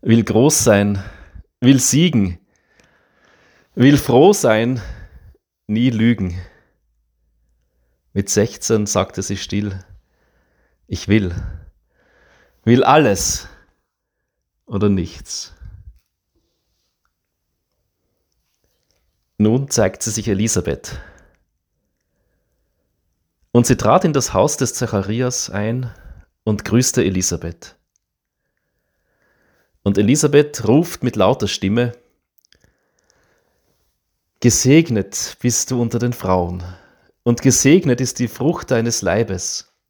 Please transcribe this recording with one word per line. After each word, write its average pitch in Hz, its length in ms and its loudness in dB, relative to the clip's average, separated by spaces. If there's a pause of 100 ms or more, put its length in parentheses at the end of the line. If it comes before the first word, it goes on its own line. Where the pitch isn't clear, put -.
Will 113 240 4
groß 117 380 2
sein, 101 400 2 (580)
will 127 200 4
siegen, 127 580 0 (1400)
will 139 240 6
froh 139 340 6
sein, 120 480 0 (840)
nie 117 240 0
lügen.“ 104 500 0 (1700)
Mit 98 160 -4
sechzehn 107 560 -2
sagte - 340 -4
sie 98 160 -8
still: 98 480 -8 (1040)
„Ich - 220 -10
will. 101 260 2 (1300)
Will 120 200 4
alles 123 640 2 (1160)
oder 104 240 -2
nichts.“ - 640 -4 (3750)
Nun 120 320 0
zeigt - 340 -2
sie 113 100 -6
sich 110 160 -6
Elisabeth. 98 680 -4 (2500)
Und 120 160 4
sie 123 100 2
trat 135 300 2
in 156 80 0
das 135 180 -2
Haus - 240 2
des 131 180 -4
Zacharias 113 760 -4
ein 117 420 -6 (520)
und 107 200 -2
grüßte 120 400 0
Elisabeth. 90 680 -4 (2000)
Und 101 160 0
Elisabeth 143 720 2
ruft 151 340 2
mit 123 140 -4
lauter 104 320 0
Stimme: 113 420 -2 (2500)
„Gesegnet 123 1000 0
bist - 320 -2
du 120 100 -2
unter 117 160 -2
den 120 140 -2
Frauen, 90 500 -2 (600)
und 120 180 0
gesegnet 135 580 2
ist - 200 -8
die 123 80 -4
Frucht - 420 -4
deines 117 320 -2
Leibes. 95 720 -4 (160)